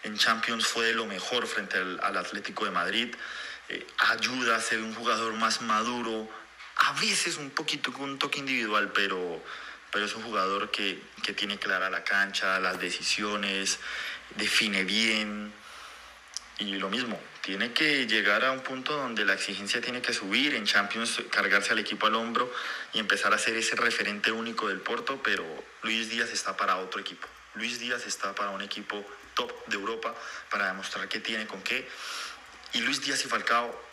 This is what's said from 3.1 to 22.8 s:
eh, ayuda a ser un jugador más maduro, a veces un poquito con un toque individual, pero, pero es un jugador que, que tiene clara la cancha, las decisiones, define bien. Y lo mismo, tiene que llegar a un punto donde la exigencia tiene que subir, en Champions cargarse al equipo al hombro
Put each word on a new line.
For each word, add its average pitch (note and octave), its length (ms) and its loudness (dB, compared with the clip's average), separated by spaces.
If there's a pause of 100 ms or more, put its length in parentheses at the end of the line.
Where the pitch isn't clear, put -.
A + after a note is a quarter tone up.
eh, - 180 -8 (100)
ayuda A2+ 600 4
a - 20 2
ser A2 220 0
un A2+ 120 -4
jugador A2+ 420 2
más A2 260 2
maduro, A2+ 680 0 (480)
a C#3 240 4
veces G3 380 2
un C#3+ 120 -6
poquito C#3+ 440 -2
con C#3 160 -4
un C#3 100 -4
toque D3 200 2
individual, A2 540 2
pero, F#2 480 0 (480)
pero G#2 140 0
es G#2 120 -2
un A2+ 80 -8
jugador G#2 460 0
que, G2 320 0 (220)
que - 80 0
tiene G2+ 280 -2
clara F#2+ 300 2
la F2+ 140 -2
cancha, G2 560 4
las F#2 180 0
decisiones, G2 1040 0 (560)
define G#2 480 4
bien. G#2 680 2 (1040)
Y G2+ 180 -4
lo G2 140 -2
mismo, A2+ 300 -2 (220)
tiene G#2 320 -2
que C#3+ 340 2
llegar G#2+ 380 4
a C3 80 4
un C3 80 -4
punto C3 340 -4
donde A#2+ 300 0
la G2 80 6
exigencia G2+ 480 -2
tiene B2 200 -4
que B2 120 0
subir, A#2+ 420 2
en A2 80 -2
Champions G#2 680 2
cargarse G2+ 440 4
al A2 60 2
equipo G#2 280 2
al A2 80 4
hombro A#2 340 2 (440)